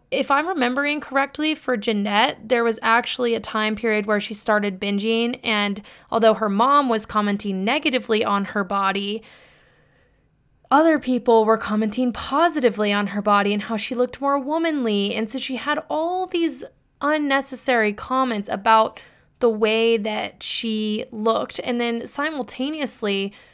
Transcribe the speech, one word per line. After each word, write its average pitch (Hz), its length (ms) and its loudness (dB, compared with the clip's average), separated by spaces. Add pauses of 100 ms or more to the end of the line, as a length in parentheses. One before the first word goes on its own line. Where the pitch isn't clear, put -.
(100)
if - 200 0
I'm 285 160 2
remembering 285 540 -2
correctly, 277 540 -2
for 262 240 -2
Jeanette, 208 720 0
there 240 140 2
was 226 200 0
actually 233 520 2
a 220 60 -2
time 214 340 -2
period 214 300 0
where 208 160 0
she 208 140 -6
started 202 440 0
binging, 220 640 -2
and 208 380 -2 (300)
although 220 240 6
her 208 160 -2
mom 262 400 4
was 220 160 0
commenting 202 580 -2
negatively 240 580 0
on 202 240 0
her 208 160 -2
body, 196 600 -2 (1500)
other 311 280 6
people 226 480 4
were 220 120 4
commenting 214 540 -2
positively 247 800 2
on 202 160 0
her 202 140 -4
body 202 320 4
and 202 80 -2
how 226 140 -6
she 208 180 -4
looked 247 260 -2
more 277 180 0
womanly. 262 760 -2
And 220 160 -4
so 269 80 -6
she 254 180 -6
had 294 320 -2
all 349 380 -2
these 339 360 -2 (380)
unnecessary 269 920 0
comments 240 580 -2
about 220 500 2 (400)
the 240 100 6
way 226 480 2
that 214 440 -6
she 214 680 -4
looked. 220 520 -2
And 240 180 -2
then 233 260 -4
simultaneously, 262 1300 -4 (220)